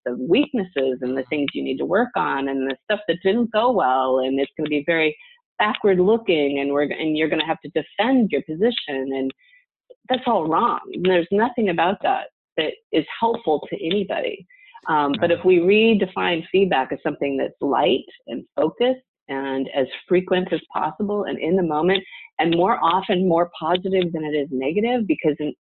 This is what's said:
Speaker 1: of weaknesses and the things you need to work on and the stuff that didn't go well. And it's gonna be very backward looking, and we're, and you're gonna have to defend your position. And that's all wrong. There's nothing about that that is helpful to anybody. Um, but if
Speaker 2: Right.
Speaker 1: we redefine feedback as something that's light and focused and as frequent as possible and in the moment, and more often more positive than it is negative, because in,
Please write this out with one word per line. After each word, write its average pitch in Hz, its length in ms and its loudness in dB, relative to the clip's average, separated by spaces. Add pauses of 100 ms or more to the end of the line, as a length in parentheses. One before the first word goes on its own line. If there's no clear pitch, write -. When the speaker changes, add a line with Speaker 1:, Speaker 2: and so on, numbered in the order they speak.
Speaker 1:
of 123 120 -4
weaknesses 165 840 0
and 127 140 -2
the 135 80 -2
things 147 280 -2
you 139 100 -4
need 135 140 -4
to 139 80 -4
work 196 320 0
on 143 320 -2
and 135 200 -4
the 135 160 -6
stuff 208 240 -2
that 170 140 -2
didn't 226 300 0
go 233 180 2
well. 131 500 2
And 135 200 -2
it's 135 160 -2
gonna 151 140 -4
be 147 160 0
very 156 300 0 (420)
backward 208 420 2
looking, 180 600 2
and 139 120 -2
we're, 143 180 2
and 156 260 -2
you're 156 120 0
gonna 156 180 -2
have 160 140 -4
to 156 100 -14
defend 220 600 0
your 139 100 -2
position. 156 720 -2
And 135 160 -2 (800)
that's 254 180 -2
all 196 200 0
wrong. 170 340 0 (220)
There's 180 280 2
nothing 220 400 0
about 170 320 0
that 131 260 -2 (280)
that 156 160 -2 (200)
is 156 120 2 (160)
helpful 165 500 0
to - 160 -6
anybody. 185 600 -4 (420)
Um, 147 320 0
but 170 100 2
if 170 80 2
Speaker 2:
Right. 175 80 -4
Speaker 1:
we 180 120 6 (400)
redefine 185 500 -2
feedback 175 440 2
as 139 100 -8
something 143 340 -4
that's - 240 -6
light 139 440 2 (240)
and - 160 -10 (120)
focused 254 440 0 (280)
and 135 460 -4
as 135 120 2 (200)
frequent 180 460 2
as 160 80 -2 (120)
possible 202 520 -2
and - 140 -4
in 165 180 2
the 190 60 4
moment, 170 400 2 (360)
and 165 180 2
more 190 260 2
often 185 460 2
more 170 300 2
positive 180 540 0
than 156 120 -4
it 151 100 -4
is 143 160 -2
negative, 196 560 -2
because 156 320 0
in, 151 220 -6